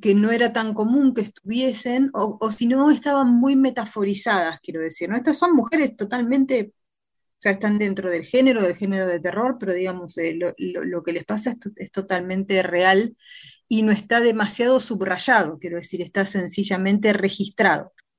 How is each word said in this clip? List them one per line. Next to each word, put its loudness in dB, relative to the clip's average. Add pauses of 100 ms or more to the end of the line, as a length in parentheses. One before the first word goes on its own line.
que 4
no 4
era 0
tan -2
común 2
que -2
estuviesen, -2
o, -4
o -4
si -4
no, 4
estaban 2
muy 4
metaforizadas, 0
quiero -8
decir, -6
¿no? -2
Estas 0
son 2
mujeres 2
totalmente, -2
o -20
sea, 0
están 0
dentro -2
del -4
género, 2
del 0
género -2
de -2
terror, -2
pero -4
digamos, -6
eh, -4
lo, -4
lo, -6
lo -6
que -6
les -6
pasa -4
es -8
to-, -12
es -14
totalmente -2
real 2 (520)
y 0
no 2
está 0
demasiado 2
subrayado, 0
quiero -8
decir, -10
está -2
sencillamente 0
registrado. 0 (280)